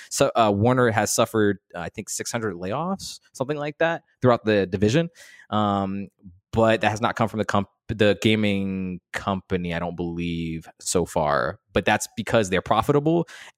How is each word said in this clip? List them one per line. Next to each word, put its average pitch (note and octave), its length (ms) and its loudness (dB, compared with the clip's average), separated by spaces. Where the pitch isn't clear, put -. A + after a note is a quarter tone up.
So, C#3 240 2
uh, A2 200 4
Warner B2 360 4
has G#2+ 200 2
suffered, G#2+ 460 2
uh, F2 60 -10
I E2+ 100 -8
think, - 180 -14
six - 240 -10
hundred A2 220 -4
layoffs, B2 680 -8
something C#3 240 -6
like D3 220 -8
that, E3 240 -2
throughout A#2+ 240 4
the G#2 220 4
division. G#2+ 420 0
Um, G2+ 600 -2
but A2+ 280 4
that G#2+ 80 2
has G#2+ 120 -4
not A#2 140 -2
come A2 140 0
from - 80 -10
the G#2 80 0
comp-, G2 240 -2
the G#2 340 2
gaming G2 800 0
company, F#2 600 -4
I E2 60 -4
don't E2+ 160 -6
believe, E2+ 720 -6
so F2 240 -2
far. D2 540 -2
But G#2 140 0
that's G#2+ 320 0
because A2+ 320 0
they're F2+ 120 0
profitable D3 640 2